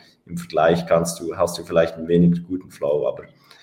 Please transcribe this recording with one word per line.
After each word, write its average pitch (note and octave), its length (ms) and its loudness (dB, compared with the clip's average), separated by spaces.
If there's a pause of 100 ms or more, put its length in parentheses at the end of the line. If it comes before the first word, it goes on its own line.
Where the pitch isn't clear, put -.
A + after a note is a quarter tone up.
(280)
im F2 100 -10
Vergleich E2 480 0
kannst E2+ 340 0
du, E2 160 -8
hast F2+ 220 -2
du E2+ 60 -12
vielleicht E2 320 0
einen D#2+ 140 -8
weniger F2 320 4
guten F#2 280 -8
Flow, C#2+ 380 -2
aber - 160 -6 (400)